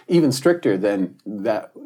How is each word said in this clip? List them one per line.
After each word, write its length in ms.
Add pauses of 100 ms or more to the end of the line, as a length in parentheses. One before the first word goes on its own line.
even 240
stricter 460
than 380 (100)
that, 460 (140)